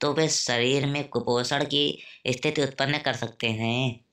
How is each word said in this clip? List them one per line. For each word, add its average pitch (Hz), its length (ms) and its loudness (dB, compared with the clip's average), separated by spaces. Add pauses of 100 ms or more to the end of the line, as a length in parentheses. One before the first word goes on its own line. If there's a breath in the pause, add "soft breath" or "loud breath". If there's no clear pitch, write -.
तो 147 120 2
वे 156 160 2
शरीर 131 580 2
में 143 220 -2
कुपोषण 123 560 0
की 147 340 0 (280 loud breath)
स्थिति 151 360 0
उत्पन्न 139 360 0
कर 139 140 -2
सकते 120 340 -6
हैं। 113 540 0 (120)